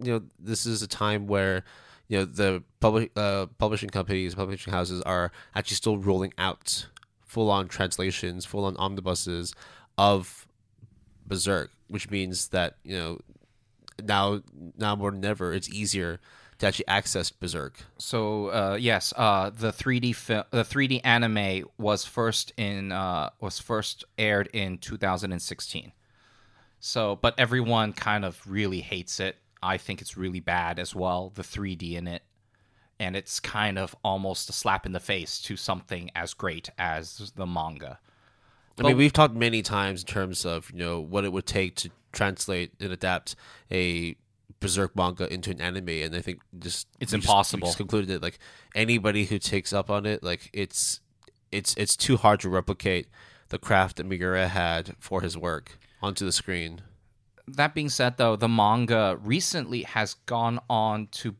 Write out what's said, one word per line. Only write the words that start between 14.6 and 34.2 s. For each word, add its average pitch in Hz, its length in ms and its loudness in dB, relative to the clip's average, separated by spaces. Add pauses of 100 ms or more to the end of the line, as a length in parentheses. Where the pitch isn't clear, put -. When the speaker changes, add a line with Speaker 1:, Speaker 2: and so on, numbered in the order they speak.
Speaker 1:
now 104 180 0
more 101 160 -2
than 98 120 -6
ever, 95 300 0
it's 95 160 -4
easier 92 500 -4 (380)
to - 80 0
actually - 220 0
access 95 420 0
Berserk. 80 540 -8 (160)
Speaker 2:
So, 107 480 -2
uh, 98 320 0
yes, 113 360 2
uh, 101 360 4
the 113 200 -2
three 123 280 0
D 120 120 0
fil-, 107 380 -2
the 117 140 2
three 139 240 2
D 127 160 0
anime 110 760 2
was 104 260 2
first - 540 -2
in, 98 340 -2
uh, 90 380 -2 (100)
was 98 200 -6
first - 460 -4 (120)
aired 104 340 2
in 95 260 -2
two - 200 -10
thousand 95 340 0
and 87 100 -4
sixteen. - 500 -10 (880)
So, 104 360 0
but 117 220 2
everyone 117 560 4
kind 104 320 0
of 87 200 -6
really 95 360 0
hates - 380 -8
it. 95 180 -2 (240)
I 92 160 0
think - 240 -6
it's - 160 -14
really 92 220 -4
bad 87 400 0
as 90 160 -6
well, 92 380 -2
the 98 100 -10
three 98 320 -6
D 85 200 -8
in 87 120 -6
it. 85 160 -8 (800)
And 92 140 -2
it's - 240 -6
kind 104 400 -2
of 92 240 -4
almost 95 460 -2